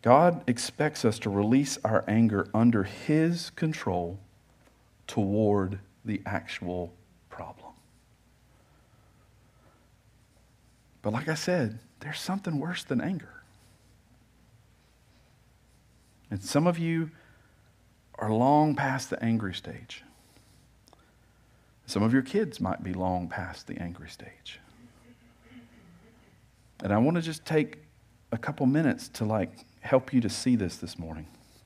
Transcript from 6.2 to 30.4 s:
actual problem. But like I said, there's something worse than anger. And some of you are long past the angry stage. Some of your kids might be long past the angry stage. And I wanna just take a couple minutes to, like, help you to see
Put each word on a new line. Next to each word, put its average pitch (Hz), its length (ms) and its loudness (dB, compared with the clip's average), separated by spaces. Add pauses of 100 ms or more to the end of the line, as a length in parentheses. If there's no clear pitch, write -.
actual 90 720 -8 (340)
problem. - 440 -16 (3250)
But 107 100 -2
like 135 160 -2
I 156 60 0
said, 139 460 -2 (180)
there's 151 220 -10
something 180 400 -4
worse 170 240 -6
than 123 160 -2
anger. - 420 -6 (3000)
And 101 100 -6
some 156 280 2
of 170 100 0
you 165 320 0 (1040)
are 107 160 -4
long 143 460 4
past 135 340 -2
the - 100 -4
angry 113 340 0
stage. - 500 -14 (1800)
Some 101 160 0
of 113 100 4
your 131 100 4
kids 202 380 -2
might - 220 -2
be 92 100 -6
long 90 360 -2
past 87 380 -10
the - 120 -10
angry 87 300 -10
stage. - 520 -20 (2250)
And 98 120 0
I 107 60 4
wanna 160 240 4
just 160 220 -8
take 156 340 0 (540)
a 117 60 -4
couple 139 280 -2
minutes 139 420 2
to, - 160 -6
like, 107 400 -2 (180)
help - 300 2
you 127 80 6
to 107 80 0
see 123 280 0